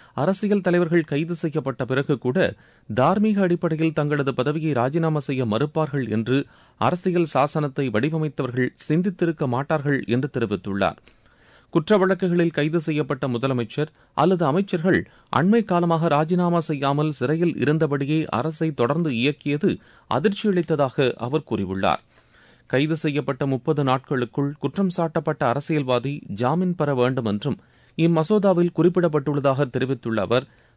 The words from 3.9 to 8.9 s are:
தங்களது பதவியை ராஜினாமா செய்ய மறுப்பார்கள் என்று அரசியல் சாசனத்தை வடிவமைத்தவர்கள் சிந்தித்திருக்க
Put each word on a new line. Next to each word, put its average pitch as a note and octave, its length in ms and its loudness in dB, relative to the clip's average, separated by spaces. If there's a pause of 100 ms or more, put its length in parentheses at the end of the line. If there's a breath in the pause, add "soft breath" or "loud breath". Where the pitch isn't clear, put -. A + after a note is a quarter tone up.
தங்களது C#3+ 360 0
பதவியை D3+ 380 -2
ராஜினாமா D3+ 480 0
செய்ய C3 240 -2
மறுப்பார்கள் C#3+ 640 -2
என்று A2+ 300 0 (420 soft breath)
அரசியல் E3+ 520 0
சாசனத்தை C#3+ 560 0
வடிவமைத்தவர்கள் C3 880 -2
சிந்தித்திருக்க E3 680 -2